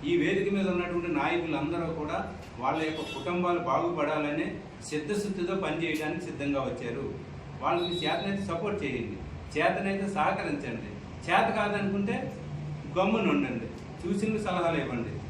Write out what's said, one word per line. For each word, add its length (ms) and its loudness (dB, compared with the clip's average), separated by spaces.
ఈ 20 4
వేదిక 340 4
మీద 180 2
ఉన్నటువంటి 440 0
నాయకులందరూ 720 0
కూడా 180 -2
వాళ్ళ 260 2
యొక్క 140 -4
కుటుంబాలు 440 2
బాగుపడాలనే 800 2
సిద్ధశుద్ధితో 680 0
పనిచేయడానికి 640 0
సిద్ధంగా 400 0
వచ్చారు. 380 -2
వాళ్ళకి 400 2
చేతనైతే 480 0
సపోర్ట్ 340 0
చేయండి, 340 -2
చేతనైతే 600 2
సహకరించండి, 760 0
చేత 200 6
కాదనుకుంటే 580 2
గమ్మున 360 4
ఉండండి, 340 2
సూచనలు 460 2
సలహాలు 360 2
ఇవ్వండి. 300 -2